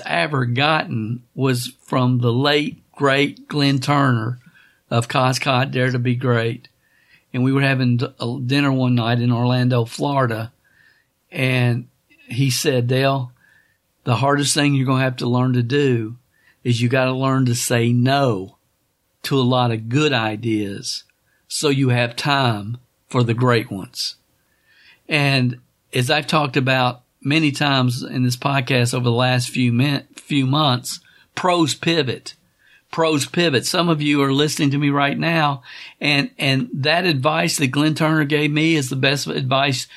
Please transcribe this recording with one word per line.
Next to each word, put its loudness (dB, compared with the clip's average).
I -2
ever -2
gotten -2
was -2
from 0
the 2
late, 0
great 0
Glenn 0
Turner 0
of 0
Cos 0
Cot 0
Dare 0
to -2
Be 0
Great. -2
And -2
we 2
were 2
having 2
d-, -2
a -4
dinner 0
one 2
night 0
in 2
Orlando, 2
Florida. -2
And -2
he -2
said, 0
"Dale, 0
the 0
hardest 2
thing 2
you're 0
gonna 2
have -2
to -4
learn 2
to 2
do 0
is 0
you 2
gotta 2
learn 0
to 0
say 0
no 0
to 0
a 2
lot 2
of -4
good 2
ideas -4
so -2
you 2
have 0
time -2
for 0
the 0
great 2
ones." -10
And 0
as 0
I've 0
talked 0
about 0
many 2
times 0
in -4
this 0
podcast 0
over -2
the 2
last 2
few 0
min-, 0
few -2
months, 0
pros 0
pivot. -2
Pros 0
pivot. 0
Some -2
of 0
you 0
are 0
listening 0
to -2
me 0
right -2
now, -2
and, -2
and -2
that 0
advice 0
that 0
Glenn 0
Turner 0
gave 0
me 2
is -2
the -6
best 0
advice -2